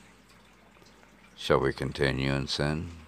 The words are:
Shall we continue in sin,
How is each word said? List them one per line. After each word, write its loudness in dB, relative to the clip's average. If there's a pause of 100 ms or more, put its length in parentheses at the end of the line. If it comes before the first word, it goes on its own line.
(1400)
Shall 2
we 2
continue 0
in -2
sin, -2 (180)